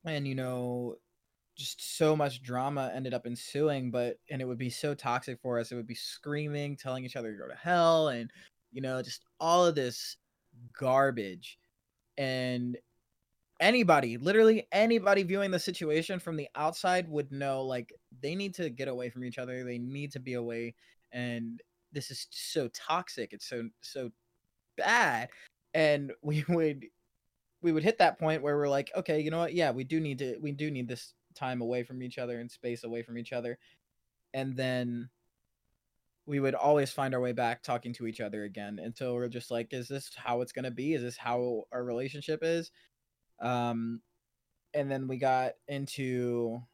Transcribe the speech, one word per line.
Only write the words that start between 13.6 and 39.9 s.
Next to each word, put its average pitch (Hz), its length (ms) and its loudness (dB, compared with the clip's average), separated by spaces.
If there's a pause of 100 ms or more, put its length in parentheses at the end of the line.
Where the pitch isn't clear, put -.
anybody, 165 580 6
literally 214 540 8
anybody 202 520 6
viewing 196 280 0
the 180 80 2
situation 165 600 0
from 165 160 -6
the 143 200 -6
outside 170 520 2
would 143 240 -2
know, 139 320 -2
like, 127 280 -4 (280)
they 143 140 -4
need 196 220 -4
to 165 140 -2
get 135 180 -6
away 123 220 -4
from 123 140 -10
each 123 140 -8
other. 127 260 -6
They 123 140 -6
need 139 340 -6
to 131 80 -8
be 127 140 -8
away. 117 400 -4 (380)
And 120 500 -6 (300)
this 143 180 -8
is - 200 -12
so - 380 -2
toxic. - 640 -4
It's - 160 -14
so, 117 200 -6 (140)
so 127 280 -8 (640)
bad. 165 540 2 (440)
And 147 380 4 (100)
we 151 220 0
<laughs> - 60 -2
would, 156 360 2 (760)
we 170 100 4
would 156 120 2
hit 220 140 4
that 170 220 6
point 156 220 2
where 143 160 0
we're 143 100 2
like, 139 280 0
"Okay, 156 240 0
you 151 100 0
know 165 100 0
what? 165 140 0
Yeah, 160 180 4
we 131 120 -2
do 160 160 0
need 143 200 -2
to, 127 200 -4
we 147 120 -4
do 151 180 -4
need 127 180 -4
this - 260 -10 (200)
time 127 280 -4
away 123 220 -2
from 127 180 -12
each 123 160 -10
other 120 220 -6
and 120 100 -12
space 120 340 -6
away 117 180 -6
from 117 160 -10
each 117 140 -8
other." 123 260 -4 (760)
And 135 220 -2
then 123 540 -2 (1160)
we 143 140 0
would 135 160 2
always 143 360 6
find 135 220 -2
our 123 60 0
way 123 120 0
back 117 300 0
talking 120 320 -4
to 117 120 -8
each 113 140 -8
other 107 240 -6
again 101 360 -8
until 120 340 -6
we're 123 140 -2
just 120 220 -8
like, 117 220 -4
"Is 127 160 -8
this 139 280 -8